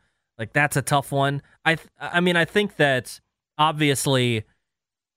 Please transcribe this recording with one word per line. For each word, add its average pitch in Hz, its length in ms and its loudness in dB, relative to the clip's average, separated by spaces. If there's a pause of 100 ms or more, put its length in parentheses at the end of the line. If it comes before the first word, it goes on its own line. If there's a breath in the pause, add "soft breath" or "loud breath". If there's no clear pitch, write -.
(380)
like, 110 160 -10
that's 147 220 0
a 143 40 2
tough 139 320 -2
one. 139 300 0 (240 soft breath)
I 160 80 2
th-, - 140 -10 (100)
I 151 220 -4
mean, 180 140 2
I 170 120 2
think 208 300 -2
that 135 440 0 (380)
obviously 139 840 0 (720)